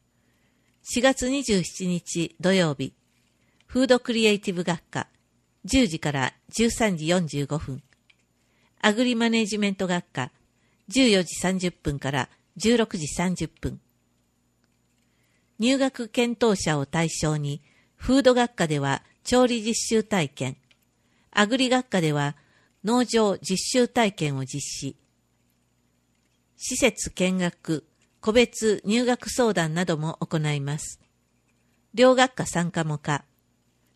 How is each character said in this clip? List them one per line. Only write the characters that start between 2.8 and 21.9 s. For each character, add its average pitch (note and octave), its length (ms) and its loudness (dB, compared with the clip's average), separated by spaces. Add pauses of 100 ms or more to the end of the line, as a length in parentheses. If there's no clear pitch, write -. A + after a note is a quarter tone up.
フ B3+ 200 0
ー - 20 2
ド B3 120 4
ク B3 140 -6
リ A3+ 140 2
エ G#3 80 4
イ G3+ 60 -2
テ G#3 100 -4
ィ F3+ 40 -6
ブ F3+ 80 -4
学 E3+ 280 -4
科、 - 160 -6 (580)
十 B3+ 220 4
時 D#3+ 120 -6
か D3 140 -2
ら C3+ 220 -2 (200)
十 A3+ 140 2
三 G#3+ 300 0
時 D#3 100 -4
四 F3 180 2
十 C#3+ 200 -4
五 C#3+ 100 -4
分。 C3+ 260 -8 (1000)
ア G#3+ 100 4
グ A#3 120 0
リ B3 100 2
マ A3+ 160 2
ネ A3+ 160 0
ジ G#3+ 100 -4
メ G#3 140 0
ン G3 40 -4
ト G3 120 -4
学 F3 240 -2
科、 B2+ 220 -6 (540)
十 B3 220 2
四 F#3+ 160 4
時 - 120 -8
三 F#3 220 -2
十 F3+ 120 -2
分 C#3+ 280 -6
か C3+ 120 -4
ら C3+ 180 -2 (300)
十 A3 180 2
六 A3 220 0
時 D3 100 -6
三 F3+ 260 -2
十 D#3+ 140 -6
分。 - 320 -10 (1800)
入 B3+ 200 2
学 B3+ 320 -4
検 A#3+ 280 0
討 A3 240 2
者 D#3 160 0
を C#3 60 -2
対 E3 240 -2
象 D#3 300 -2
に、 C#3+ 240 -6 (320)
フ B3+ 240 2
ー C#4 40 4
ド B3+ 120 6
学 A#3+ 200 2
科 F3 120 0
で D3+ 120 -2
は C#3 240 -2 (220)
調 B3+ 220 4
理 A#3 160 -2
実 A3 120 -2
習 A3 300 -2
体 F3 240 -2
験、 C3+ 300 -8 (720)
ア G#3 160 2
グ A3+ 100 0
リ B3+ 140 2
学 B3+ 180 2
科 F#3 140 0